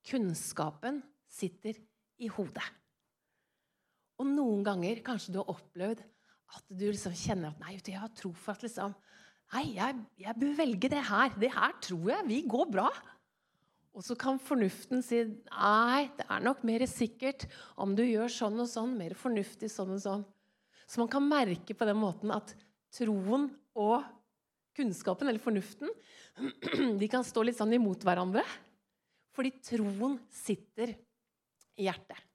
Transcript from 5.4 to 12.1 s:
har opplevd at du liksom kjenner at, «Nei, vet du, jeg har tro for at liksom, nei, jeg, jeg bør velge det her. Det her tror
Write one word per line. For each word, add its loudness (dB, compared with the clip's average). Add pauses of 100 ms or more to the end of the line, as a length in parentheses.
har -4
opplevd -6 (540)
at -20
du -2
liksom -2
kjenner -2
at, -14
«Nei, -14
vet -12
du, -6
jeg -8
har -10
tro -8
for -8
at -14
liksom, -6 (580)
nei, 0 (120)
jeg, -2 (240)
jeg -6
bør 2
velge 2
det 0
her. 4
Det 2
her 2
tror -2